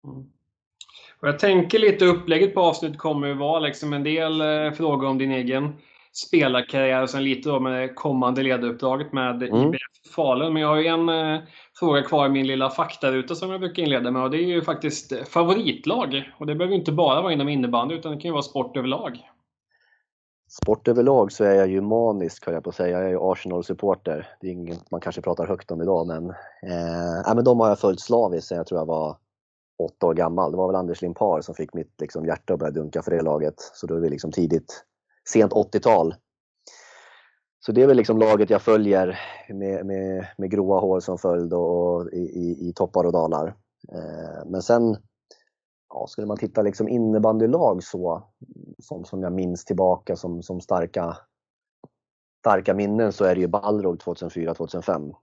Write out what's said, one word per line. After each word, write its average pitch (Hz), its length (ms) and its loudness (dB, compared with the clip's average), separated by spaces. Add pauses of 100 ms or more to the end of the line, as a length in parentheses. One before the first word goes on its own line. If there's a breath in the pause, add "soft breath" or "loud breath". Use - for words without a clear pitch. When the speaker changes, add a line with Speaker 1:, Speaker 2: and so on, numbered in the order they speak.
Speaker 1:
Mm. 135 180 -16 (960 loud breath)
Och 143 60 -2
jag 147 120 0
tänker 190 400 4
lite 202 260 6
upplägget 175 480 4
på 190 80 2
avsnittet 160 360 2
kommer 147 300 -2
ju 143 60 -2
vara 147 260 0
liksom 147 340 -4
en 143 100 -2
del, 160 380 0
eh, 151 300 0
frågor 147 360 0
om 135 100 0
din 135 140 0
egen 131 420 -2 (400 soft breath)
spelarkarriär 131 880 2
och 127 60 -2
sen 139 140 -4
lite 135 260 -2
då 139 100 0
med 127 220 -2
det 131 120 -6
kommande 127 500 0
ledaruppdraget 131 680 -2
med 127 300 -2
Speaker 2:
Mm. 120 240 2
Speaker 1:
I 165 40 2
B 135 60 -4 (280)
F - 100 -20
Falun. 147 380 2
Men 156 80 0
jag 151 80 2
har 151 80 4
ju 160 100 2
en, 165 220 2
eh, 160 300 0 (400 loud breath)
fråga 143 240 4
kvar 143 220 2
i 135 40 2
min 135 180 2
lilla 131 220 0
faktaruta 131 680 -2
som 185 160 -6
jag 190 80 -6
brukar 175 240 -4
inleda 127 280 0
med, 127 120 0
och 131 80 -2
det 156 60 -2
är 175 100 0
ju 175 140 0
faktiskt, - 500 -6
eh, 117 120 -6
favoritlag. 170 1160 0
Och 151 80 -8
det 151 80 -4
behöver 180 180 -2
ju 190 60 2
inte 165 120 -4
bara 151 300 4
vara 185 120 0
inom 143 160 0
innebandy, 127 460 0
utan 160 160 -8
det 147 60 -8
kan 170 120 -8
ju 165 40 -4
vara 147 80 -2
sport 170 360 -6
överlag. 131 420 -4 (1400)
Speaker 2:
Sport - 260 0
överlag 120 440 4
så - 120 -2
är 98 120 6
jag 98 120 6
ju 95 140 0
manisk, 104 640 -2
höll 87 80 -4
jag 80 100 -6
på 87 60 -8
att 85 60 -12
säga. 90 220 -2
Jag 92 80 -2
är 95 40 -2
ju 92 120 -2
Arsenal-supporter. 90 1040 -2 (140)
Det 95 60 -10
är 92 40 -8
inget 85 400 -12
man 85 100 -6
kanske 87 200 -8
pratar 85 260 -4
högt 92 240 -6
om 82 100 -6
idag, 85 260 0
men, 85 220 -8 (340 loud breath)
eh, 85 640 -6
ja, 107 100 2
men 120 80 2
de 123 160 6
har 110 100 6
jag 101 100 2
följt 95 200 0
slaviskt 104 480 0
sedan 87 100 -6
jag 82 100 -6
tror 87 120 -4
jag 78 60 -4
var 80 320 -4 (640)
åtta 85 280 -2
år 82 60 2
gammal. 85 380 0
Det 87 60 -4
var 92 100 0
väl 95 80 0
Anders 87 260 -4
Limpar 87 400 -2
som - 140 -12
fick 80 180 -10
mitt, - 280 -10
liksom, - 240 -8
hjärta 82 280 -4
att 87 60 -2
börja 78 120 -4
dunka 76 300 -6
för - 100 -4
det 82 100 0
laget. 76 380 -2
Så - 280 -16
då 82 80 -4
är 82 40 -2
vi 82 100 0
liksom 71 220 -6
tidigt, 82 540 -2 (440)
sent - 240 4
åttiotal. 104 600 4 (1400 loud breath)
Så - 120 -6
det 120 120 6
är 139 40 8
väl 135 100 8
liksom 110 200 2
laget 107 320 4
jag 104 120 4
följer 101 580 2 (300 loud breath)
med, 98 360 -6
med, 95 400 -4 (120)
med 95 140 -4
gråa 98 280 2
hår 92 200 2
som 90 180 -6
följd 87 360 0
och, 87 420 0
och 85 180 -6
i, 87 60 -6
i, 87 500 -4
i 85 40 -8
toppar 90 300 0
och 87 80 2
dalar. 80 360 0 (440)
Eh, 80 540 -14
men 92 160 -6
sen, 117 360 4 (920 soft breath)
ja, - 180 -10
skulle 107 200 -8
man 104 100 -4
titta 110 240 -2
liksom 104 260 0
innebandylag 110 960 2
så, 90 400 -6 (560)
som, 87 260 -14
som 95 180 -10
jag 90 100 -4
minns 90 320 -4
tillbaka 90 500 0
som, 85 280 -10
som 90 180 -10
starka, 85 560 -4 (1200)
starka 95 340 2
minnen, 104 380 0
så 101 140 0
är 92 100 4
det 92 60 0
ju 87 60 2
Balrog 98 520 -2
tvåtusen 87 300 -8
fyra, 82 240 -6
tvåtusen 82 280 -8
fem. 78 420 -4